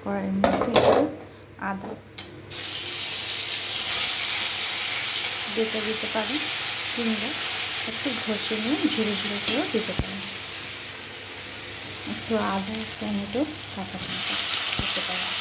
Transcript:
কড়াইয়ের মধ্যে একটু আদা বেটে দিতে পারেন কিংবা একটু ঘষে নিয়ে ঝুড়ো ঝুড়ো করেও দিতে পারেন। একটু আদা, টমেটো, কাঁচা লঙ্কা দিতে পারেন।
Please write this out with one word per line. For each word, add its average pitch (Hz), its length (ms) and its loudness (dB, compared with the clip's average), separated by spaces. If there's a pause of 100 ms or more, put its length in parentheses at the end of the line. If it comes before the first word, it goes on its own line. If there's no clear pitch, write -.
কড়াইয়ের 196 380 -4
মধ্যে - 380 4
একটু 202 240 6 (680)
আদা 196 200 -8 (3750)
বেটে 220 340 0
দিতে 220 260 0
পারেন 226 260 2 (540)
কিংবা 226 360 0 (600)
একটু 220 200 -2 (140)
ঘষে 220 400 0
নিয়ে 262 140 2 (160)
ঝুড়ো 208 260 2
ঝুড়ো 202 260 0
করেও 262 180 2 (100)
দিতে 190 260 0
পারেন। 196 220 -4 (1900)
একটু 220 220 -4 (200)
আদা, 196 220 -2 (240)
টমেটো, 208 420 -2 (340)
কাঁচা 190 300 -8
লঙ্কা - 300 2 (420)
দিতে - 300 2
পারেন। - 340 2